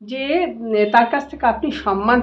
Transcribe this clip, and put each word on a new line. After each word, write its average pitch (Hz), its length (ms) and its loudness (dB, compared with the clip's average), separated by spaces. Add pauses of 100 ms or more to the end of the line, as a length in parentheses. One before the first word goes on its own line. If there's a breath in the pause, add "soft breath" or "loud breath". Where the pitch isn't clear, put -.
যে, 269 440 -2
উম, 226 280 -6 (180)
তার 233 140 6
কাছ 285 240 -4
থেকে 277 160 -4
আপনি 233 240 0
সম্মান 214 520 0